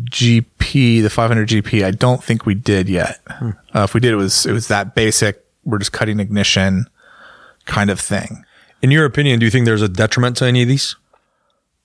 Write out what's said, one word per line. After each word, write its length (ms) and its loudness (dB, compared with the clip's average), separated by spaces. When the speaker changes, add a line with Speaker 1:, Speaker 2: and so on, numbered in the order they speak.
Speaker 1:
G 360 2
P, 420 2
the 80 2
five 200 0
hundred 200 0
G 120 2
P. 220 0
I 80 0
don't 320 0
think 220 -2
we 100 0
did 320 0
yet. 400 -4
Speaker 2:
Hmm. 220 -8
Speaker 1:
Uh, 80 2
if 100 -2
we 60 2
did, 140 2
it 40 0
was, 280 0
it 80 -2
was 160 -4
that 260 -2
basic, 480 0
we're 140 -2
just 120 -4
cutting 300 -2
ignition 640 0
kind 240 -2
of 100 -2
thing. 460 -8
Speaker 2:
In 100 4
your 120 4
opinion, 360 0
do 60 2
you 60 2
think 140 2
there's 160 2
a 80 0
detriment 480 0
to 80 0
any 160 2
of 80 0
these? 260 -2